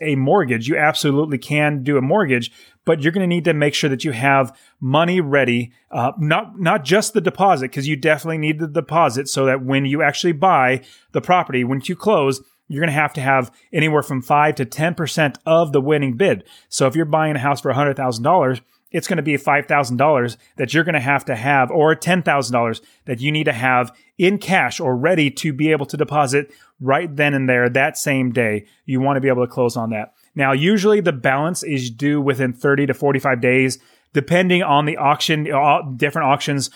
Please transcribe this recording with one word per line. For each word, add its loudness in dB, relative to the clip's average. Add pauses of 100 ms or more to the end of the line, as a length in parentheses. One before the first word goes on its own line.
a -2
mortgage. 0
You 0
absolutely 0
can -2
do 0
a 2
mortgage, 0 (320)
but 2
you're 0
gonna -2
need 0
to 2
make 0
sure -2
that -4
you -2
have 0 (240)
money 0
ready, 0 (180)
uh, -2
not, -2
not 0
just 0
the 2
deposit, 2
'cause -6
you -2
definitely -2
need -2
the -6
deposit 0
so 0
that 0
when 0
you -2
actually 0
buy 2 (300)
the -2
property, 0
once -4
you -6
close, 0 (280)
you're -4
gonna 0
have 0
to -6
have 0 (220)
anywhere 2
from -6
five 2
to -4
ten -4
percent -2
of 2
the 4
winning 0
bid. 0 (240)
So 0
if 0
you're 0
buying 0
a -4
house -2
for 0
a 0
hundred 0
thousand -4
dollars, 2 (300)
it's -4
gonna -2
be -2
five 0
thousand 0
dollars 2 (200)
that -4
you're 2
gonna -2
have -2
to -4
have, 0
or 4
ten 0
thousand 0
dollars 0 (240)
that -6
you -2
need 0
to 2
have 0 (280)
in 2
cash -2
or 0
ready 2
to -4
be 0
able 0
to -10
deposit 0 (300)
right -2
then 2
and 0
there 2
that 0
same -2
day. -2 (200)
You -2
wanna 0
be 0
able 2
to -14
close -2
on -4
that. -8 (220)
Now, 0
usually 2
the 0
balance -2
is -4
due -2
within -2
thirty 2
to -2
forty-five 0
days. 2 (360)
Depending 2
on 2
the -4
auction, 0
au-, 0
different -2
auctions -2